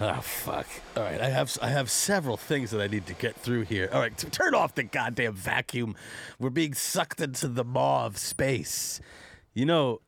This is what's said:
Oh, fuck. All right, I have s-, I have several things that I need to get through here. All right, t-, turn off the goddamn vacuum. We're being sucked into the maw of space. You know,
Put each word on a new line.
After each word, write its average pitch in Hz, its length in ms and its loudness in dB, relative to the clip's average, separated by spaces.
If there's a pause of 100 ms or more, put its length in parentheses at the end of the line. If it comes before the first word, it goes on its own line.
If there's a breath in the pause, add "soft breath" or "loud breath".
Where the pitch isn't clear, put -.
Oh, 107 180 0
fuck. - 480 -4 (300)
All 113 60 0
right, 90 180 -2
I 127 80 2
have 135 180 2
s-, - 140 -4
I 120 80 2
have 135 200 2
several 165 460 2
things 131 360 0
that 107 100 2
I 101 60 2
need 101 180 -2
to 95 80 -8
get 113 240 -4
through 120 240 0
here. 98 320 0
All 135 80 4
right, 117 160 0
t-, 165 100 -6
turn 339 260 2
off 175 220 4
the 135 80 2
goddamn 117 520 0
vacuum. 113 600 -2 (420 loud breath)
We're 127 120 0
being 151 240 0
sucked - 480 -2
into 143 260 -2
the 123 160 0
maw 127 440 2
of 101 100 -6
space. - 800 -2 (540 loud breath)
You 123 120 2
know, 143 420 4